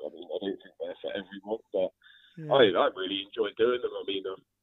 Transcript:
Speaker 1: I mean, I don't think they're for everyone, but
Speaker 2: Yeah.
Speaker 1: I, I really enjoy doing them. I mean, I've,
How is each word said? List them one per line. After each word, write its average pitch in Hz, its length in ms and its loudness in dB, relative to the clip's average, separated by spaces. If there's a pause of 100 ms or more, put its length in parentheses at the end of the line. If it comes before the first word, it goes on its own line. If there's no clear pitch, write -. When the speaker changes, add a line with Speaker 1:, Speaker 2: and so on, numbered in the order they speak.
Speaker 1:
I 69 80 -8
mean, 82 160 -12
I 82 160 -6
don't 98 160 -2
think - 240 -20
they're 87 220 -6
for - 100 -6
everyone, 101 480 -6 (120)
but 92 200 0 (480)
Speaker 2:
Yeah. 156 140 -8
Speaker 1:
I, 139 80 8 (100)
I 104 240 4
really 98 320 -4
enjoy 104 300 -2
doing 123 240 4
them. 104 100 -4
I 101 160 -8
mean, 98 160 -4
I've, 95 200 -8 (180)